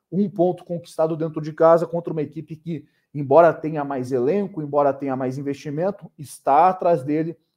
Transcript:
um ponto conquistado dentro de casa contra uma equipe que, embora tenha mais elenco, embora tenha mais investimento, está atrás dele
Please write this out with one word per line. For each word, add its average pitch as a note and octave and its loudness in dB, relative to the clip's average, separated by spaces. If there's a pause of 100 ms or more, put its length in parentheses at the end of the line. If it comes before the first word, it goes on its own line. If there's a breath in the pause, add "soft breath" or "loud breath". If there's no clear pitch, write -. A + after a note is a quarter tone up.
(120)
um F#3+ -2
ponto - -2
conquistado E3 -4
dentro D#3 -6
de D3+ -10
casa E3 4
contra E3+ -8
uma D#3 -6
equipe D3+ -12
que, D#3 -10 (280 soft breath)
embora D3+ 6
tenha D#3 -6
mais C3+ -6
elenco, D#3 -2
embora C#3+ 2
tenha C#3 -6
mais C3 -4
investimento, D3+ -6
está D3+ 2
atrás E3+ 0
dele D#3+ -2 (200)